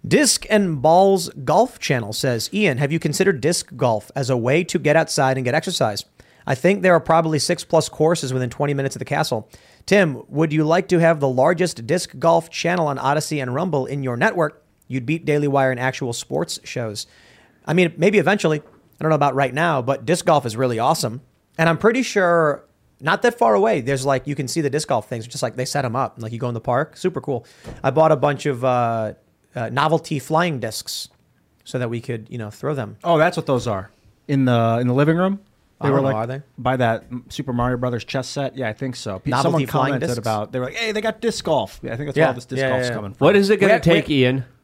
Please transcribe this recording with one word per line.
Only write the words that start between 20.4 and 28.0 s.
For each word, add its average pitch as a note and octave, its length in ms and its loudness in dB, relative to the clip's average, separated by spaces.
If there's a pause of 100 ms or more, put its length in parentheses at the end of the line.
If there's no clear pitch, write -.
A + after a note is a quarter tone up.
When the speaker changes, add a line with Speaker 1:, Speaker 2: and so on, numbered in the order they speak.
Speaker 1:
is A2 100 -6
really A#2+ 240 0
awesome. C3 420 -2 (360)
And E3 120 2
I'm D#3+ 80 0
pretty A3+ 240 2
sure E3+ 640 2 (380)
not E3 220 -2
that A#3+ 140 2
far A3+ 160 4
away, G3+ 280 2
there's, C3 260 -2
like, C3+ 180 0
you D3 80 -4
can C#3 140 -4
see E3 140 -4
the C#3 100 0
disc D3 160 -4
golf A#2 200 -2
things, A2+ 200 -8
just, - 160 -8
like, A#2 120 -4
they B2+ 100 -4
set C#3 200 -4
'em A2+ 100 -4
up. B2+ 220 -4
Like, A2+ 140 -8
you A#2 80 -10
go B2+ 80 -4
in A#2+ 80 -4
the A2+ 60 -6
park, C3+ 360 -2
super E3+ 240 -4
cool. B2+ 240 -6 (380)
I C3 80 0
bought D#3 200 4